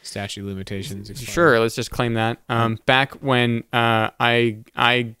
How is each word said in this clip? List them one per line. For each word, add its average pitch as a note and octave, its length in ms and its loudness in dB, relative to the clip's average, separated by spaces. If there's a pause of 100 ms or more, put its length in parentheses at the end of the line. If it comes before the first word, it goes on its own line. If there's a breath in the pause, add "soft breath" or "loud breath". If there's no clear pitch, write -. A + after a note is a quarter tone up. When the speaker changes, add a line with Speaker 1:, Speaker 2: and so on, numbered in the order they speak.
Speaker 1:
Statute G2+ 400 -10
of G2 60 -10
limitations G2 600 -10
expired. A#2 200 -14
Speaker 2:
Sure, D3+ 300 4
let's A2+ 140 0
just - 160 -6
claim A#2+ 240 -2
that. A2+ 240 -2 (120)
Um, A#2 260 0
Speaker 1:
Hmm. - 100 -20
Speaker 2:
back C3 260 4 (100)
when, B2 500 0
uh, A#2 380 2 (100)
I, A#2+ 380 2 (180)
I, A#2+ 440 2